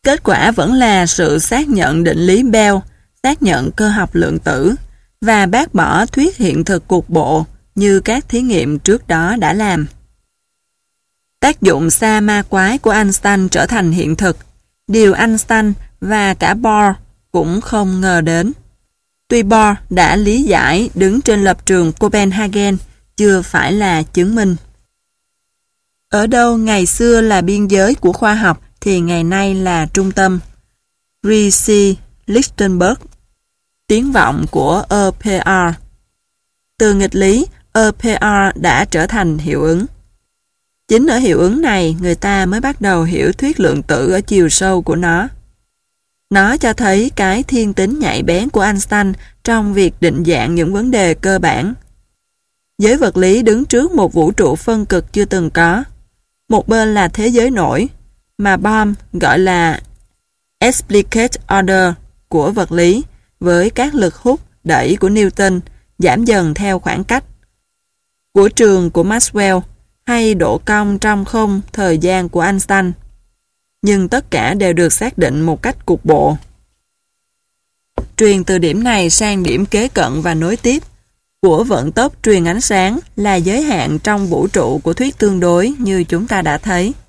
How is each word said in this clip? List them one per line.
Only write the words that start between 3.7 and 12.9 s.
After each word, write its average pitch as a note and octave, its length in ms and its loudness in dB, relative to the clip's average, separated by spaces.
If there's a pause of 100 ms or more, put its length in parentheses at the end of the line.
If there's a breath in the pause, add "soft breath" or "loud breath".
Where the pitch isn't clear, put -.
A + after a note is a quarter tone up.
cơ G#3+ 180 -2
học G#3 260 -2
lượng D#3+ 240 -2
tử D#3+ 360 -2 (460)
và G#3 260 2
bác A#3+ 280 -2
bỏ E3+ 320 0
thuyết E4 300 -2
hiện D#3+ 280 -2
thực F3 240 -4
cục F3+ 200 0
bộ D#3 380 0 (280)
như G3 260 2
các A#3 280 -4
thí A#3+ 120 -2
nghiệm D#3 380 -2
trước G#3+ 300 -2
đó E3+ 280 -2
đã D3+ 160 0
làm. F#3 340 -2 (1500)
Tác D4 200 0
dụng E3 300 2
xa G#3+ 300 2
ma G#3 220 0
quái G3 360 0
của A3+ 120 0